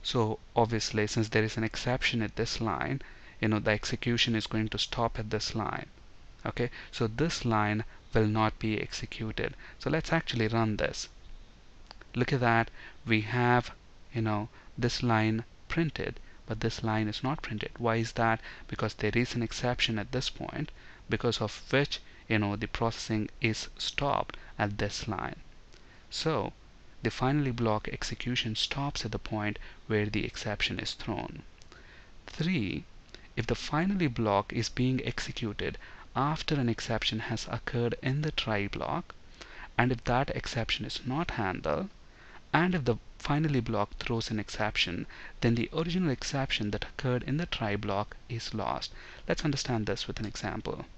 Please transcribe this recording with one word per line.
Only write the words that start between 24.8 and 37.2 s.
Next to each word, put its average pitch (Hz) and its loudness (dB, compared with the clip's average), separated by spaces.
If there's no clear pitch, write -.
line. - -4
So 151 0
the 113 0
finally 139 2
block 113 2
execution - -2
stops - -2
at 110 -2
the 101 -2
point 104 -2
where 107 4
the 107 0
exception - -2
is - -4
thrown. - -4
Three, 131 0
if 117 -2
the 120 2
finally 175 2
block 110 4
is 117 0
being 127 2
executed 104 -4
after 151 2
an 131 4
exception 110 0
has - -2